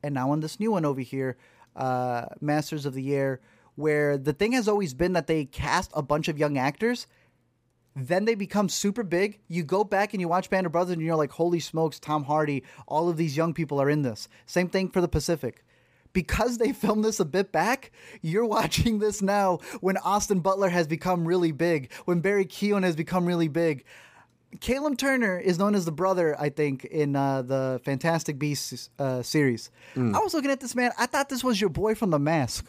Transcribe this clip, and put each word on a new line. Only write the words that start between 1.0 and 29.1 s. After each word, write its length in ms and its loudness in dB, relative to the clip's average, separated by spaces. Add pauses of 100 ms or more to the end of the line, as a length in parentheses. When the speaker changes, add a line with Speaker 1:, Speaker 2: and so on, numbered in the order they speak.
Speaker 1:
here, 380 -4 (360)
uh, 520 -2 (120)
Masters 460 -2
of 80 -4
the 220 -2
Air, 260 0 (360)
where 420 2
the 160 0
thing 180 0
has 160 2
always 240 2
been 220 0
that 120 0
they 200 0
cast 480 -2
a 80 -2
bunch 260 0
of 80 -2
young 220 0
actors 480 -2 (920)
then 280 0
they 100 2
become 340 0
super 360 -2
big. 340 0 (100)
You 140 -4
go 220 2
back 300 0
and 60 -2
you 80 -2
watch 220 0
Band 160 2
of 60 -2
Brothers 220 0
and 80 -4
you're 140 0
like, 140 2
"Holy 300 0
smokes, 400 -2
Tom 240 -2
Hardy, 400 0 (240)
all 200 0
of 80 0
these 200 0
young 180 0
people 260 -2
are 100 4
in 120 2
this." 260 -4 (180)
Same 220 0
thing 200 0
for 120 0
the 80 2
Pacific. 560 -2 (480)
Because 460 0
they 140 2
<laughs> 120 -6
filmed 200 2
this 160 0
a 40 4
bit 280 -2
back, 400 0 (300)
you're 240 0
watching 520 0
this 240 -2
now 360 2 (220)
when 180 0
Austin 420 0
Butler 300 2
has 160 2
become 400 -2
really 260 2
big, 400 0 (120)
when 160 2
Barry 260 2
Keoghan 380 0
has 120 2
become 300 0
really 220 2
big. 360 0 (760)
Callum 360 0
Turner 420 0
is 200 0
known 160 4
as 100 2
the 60 -4
brother, 480 2
I 100 0
think, 360 -2
in, 320 0
uh, 260 2
the 420 -2
Fantastic 540 -2
Beasts, 500 -6 (120)
uh, 220 -2